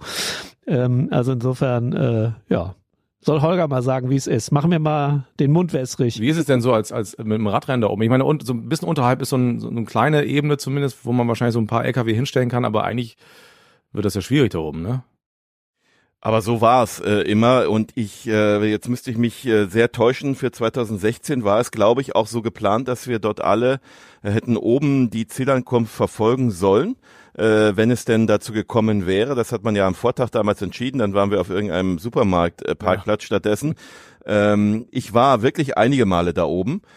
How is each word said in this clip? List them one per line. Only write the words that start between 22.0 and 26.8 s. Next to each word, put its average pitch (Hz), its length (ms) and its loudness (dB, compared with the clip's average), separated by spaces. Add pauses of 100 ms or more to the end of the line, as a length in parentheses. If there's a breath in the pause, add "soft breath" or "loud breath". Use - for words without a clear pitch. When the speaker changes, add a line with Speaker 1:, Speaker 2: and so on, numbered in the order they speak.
Speaker 3:
auch 107 120 0
so 113 140 -6
geplant, 107 460 -2
dass 127 220 -6
wir 113 100 -2
dort 107 220 -4
alle, 120 400 0 (400 loud breath)
äh, 101 100 -4
hätten 113 240 0
oben 135 540 2
die 113 180 -6
Zielankunft 127 640 -2
verfolgen 120 580 0
sollen, 98 440 2 (400 soft breath)